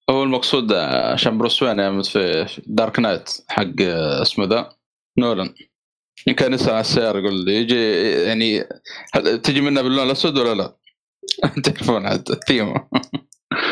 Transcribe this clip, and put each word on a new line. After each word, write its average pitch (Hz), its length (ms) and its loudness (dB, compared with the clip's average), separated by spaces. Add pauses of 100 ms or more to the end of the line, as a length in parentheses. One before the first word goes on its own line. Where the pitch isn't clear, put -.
(100)
هو 135 120 2
المقصود، 127 500 0
آه، 65 400 0
عشان 110 260 0
بروس 117 240 0
وين، 113 160 0
يعني، 98 260 0
في 90 600 -2
دارك 110 320 0
نايت 104 320 -2 (180)
حق، 98 340 -2
آه، 82 400 0
اسمه - 220 0
ذا، 110 320 -2 (420)
نولان. 113 360 -2 (720)
إن 127 60 2
كان 131 180 2
يسأل 131 180 0
على 113 100 0
السيارة 110 380 0
يقول 98 260 -2
لي، 98 100 2
يجي، 113 480 2 (200)
يعني، 110 460 0 (460)
هل 113 280 2
تجي 139 180 2
منها 143 220 2
باللون 131 240 0
الأسود 139 320 0
ولا 120 160 2
لا؟ 98 220 -4 (680)
<laughs> - 220 -2
تعرفون 113 420 0
عاد 98 240 -2
الثيم. 110 440 0 (960)